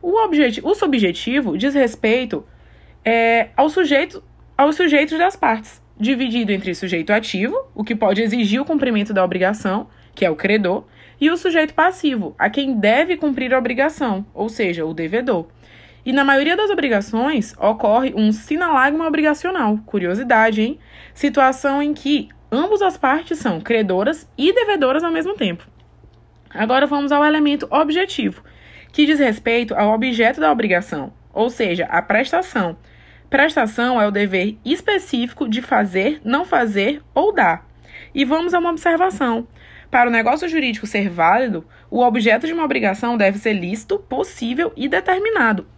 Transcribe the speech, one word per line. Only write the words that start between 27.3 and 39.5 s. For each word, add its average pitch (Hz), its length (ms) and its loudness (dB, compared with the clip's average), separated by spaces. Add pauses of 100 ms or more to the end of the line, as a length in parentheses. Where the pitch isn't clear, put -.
objetivo, 302 720 0 (500)
que 302 140 4
diz 294 140 2
respeito 233 560 0
ao 208 180 4
objeto 233 460 2
da 302 120 4
obrigação, 180 600 -2 (220)
ou 226 160 0
seja, 196 360 -2
a 170 160 0
prestação. 220 760 -2 (520)
Prestação 247 680 2
é 208 80 4
o 208 40 0
dever 202 520 -2
específico 285 840 -2
de 220 120 -2
fazer, 208 600 0
não 269 220 -2
fazer 233 560 0 (120)
ou 392 200 2
dar. 190 340 0 (460)
E 277 100 2
vamos 320 300 0
a 349 60 2
uma 339 100 0
observação. 320 800 0 (440)